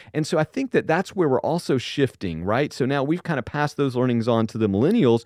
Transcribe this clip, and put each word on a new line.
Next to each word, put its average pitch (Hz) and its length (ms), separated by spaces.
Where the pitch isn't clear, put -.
And 156 140
so 170 120
I 156 60
think 262 280
that 151 160
that's 160 260
where 175 140
we're 131 120
also 151 440
shifting, 92 600
right? 117 280
So - 140
now 139 180
we've 165 180
kind 156 160
of 123 60
passed 147 320
those 139 180
learnings 120 320
on 113 220
to 113 100
the 110 100
millennials 120 580